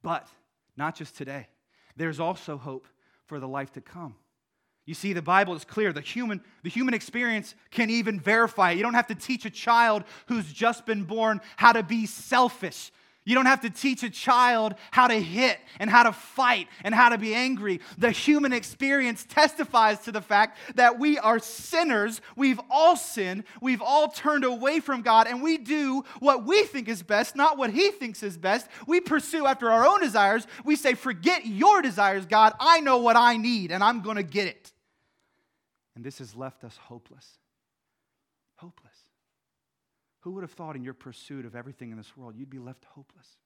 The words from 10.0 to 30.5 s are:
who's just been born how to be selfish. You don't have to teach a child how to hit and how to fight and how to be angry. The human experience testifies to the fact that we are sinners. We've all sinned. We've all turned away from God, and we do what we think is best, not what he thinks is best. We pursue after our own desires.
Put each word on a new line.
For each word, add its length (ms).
who's 260
just 360
been 160
born 380
how 160
to 100
be 240
selfish. 840
You 60
don't 140
have 140
to 100
teach 320
a 80
child 640
how 160
to 80
hit 440
and 100
how 140
to 80
fight 560
and 100
how 160
to 80
be 160
angry. 480
The 140
human 420
experience 720
testifies 720
to 100
the 100
fact 380
that 240
we 180
are 220
sinners. 840
We've 340
all 260
sinned. 500
We've 200
all 280
turned 340
away 360
from 220
God, 240
and 160
we 160
do 480
what 260
we 200
think 220
is 140
best, 340
not 220
what 140
he 180
thinks 320
is 160
best. 300
We 160
pursue 460
after 240
our 160
own 140
desires. 440